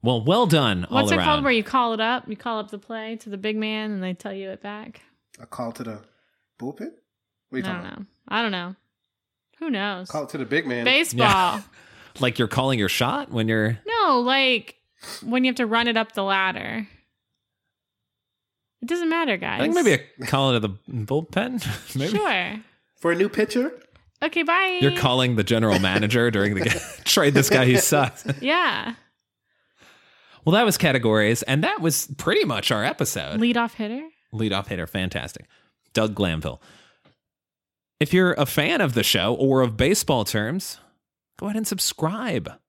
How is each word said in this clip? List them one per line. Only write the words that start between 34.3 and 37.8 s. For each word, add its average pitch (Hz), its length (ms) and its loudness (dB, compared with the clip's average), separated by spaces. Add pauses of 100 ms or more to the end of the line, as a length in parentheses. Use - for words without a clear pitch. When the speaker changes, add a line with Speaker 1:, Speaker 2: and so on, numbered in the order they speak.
Speaker 1:
Leadoff 104 320 -2
hitter, 90 200 -6
fantastic. - 600 -6 (480)
Doug 110 200 2
Glanville. 80 460 -2 (1400)